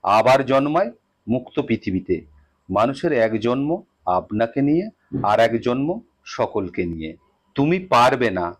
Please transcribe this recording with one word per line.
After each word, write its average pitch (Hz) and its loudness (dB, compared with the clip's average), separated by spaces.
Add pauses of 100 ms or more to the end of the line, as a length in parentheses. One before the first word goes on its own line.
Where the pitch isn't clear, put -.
আবার 113 4
জন্মায় 147 0 (360)
মুক্ত 127 -4
পৃথিবীতে। 95 -2 (540)
মানুষের 127 0
এক 113 2
জন্ম 127 -2 (380)
আপনাকে 107 -2
নিয়ে, 156 2 (380)
আর 104 2
এক 117 4
জন্ম 123 -2 (360)
সকলকে 98 -4
নিয়ে। 80 -8 (440)
তুমি 156 0 (120)
পারবে 123 4
না 90 -4 (140)